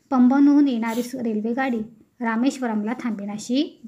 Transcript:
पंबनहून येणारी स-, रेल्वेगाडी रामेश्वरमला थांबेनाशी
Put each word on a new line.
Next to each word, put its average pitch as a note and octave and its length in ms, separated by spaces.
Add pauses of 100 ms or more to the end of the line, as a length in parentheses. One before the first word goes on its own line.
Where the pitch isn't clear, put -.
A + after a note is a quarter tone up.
पंबनहून C#4 580
येणारी A#3 360
स-, A#3+ 120
रेल्वेगाडी A#3 640 (420)
रामेश्वरमला A3+ 800
थांबेनाशी G#3 880